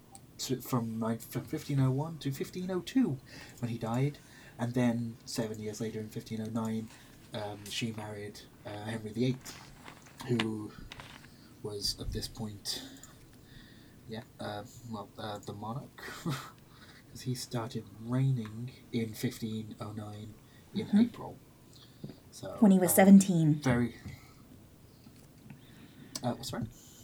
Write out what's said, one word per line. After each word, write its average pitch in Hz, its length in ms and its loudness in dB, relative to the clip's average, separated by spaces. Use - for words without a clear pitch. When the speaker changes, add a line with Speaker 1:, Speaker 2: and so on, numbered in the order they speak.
Speaker 1:
from 113 380 -2
nine, 113 200 0
from - 240 -8
fifteen 147 360 -2
oh 131 120 6
one 156 260 -2
to 143 140 -2
fifteen 185 400 -6
oh 180 100 0
two 175 360 2
when 120 100 -4
he 113 80 -4
died, 127 400 0
and 120 160 -2
then 120 420 2
seven 107 360 -4
years 107 180 -6
later 110 200 -4
in 107 100 -6
fifteen 113 320 -6
oh 110 80 -6
nine, 110 280 -2
um, 104 240 -8
she 117 260 -4
married, 107 440 -10
uh, 107 240 -8
Henry 107 220 -6
the 120 160 0
eighth, - 300 -4
who 110 440 0
was 104 400 -4
at - 100 -4
this 110 160 -4
point, - 540 -8
yeah, 110 120 -8
uh, 104 240 -6
well, 101 160 -8
uh, 107 260 -6
the - 80 -8
monarch, 107 480 -8
<laughs> - 100 -12
'cause - 1000 -10
he 127 140 -4
started 113 480 -6
reigning 123 680 0
in 113 220 -2
fifteen 110 680 -4
oh 107 120 -8
nine 104 420 -10
in - 140 -2
Speaker 2:
Mm-hmm. 208 140 6
Speaker 1:
April. - 360 0
So, - 280 -10
Speaker 2:
When 208 120 10
he 190 80 8
was 175 100 6
Speaker 1:
um, - 60 4
Speaker 2:
seventeen. 190 580 10
Speaker 1:
very, 120 300 2
uh, - 100 0
what's - 200 -8
right? 208 120 -4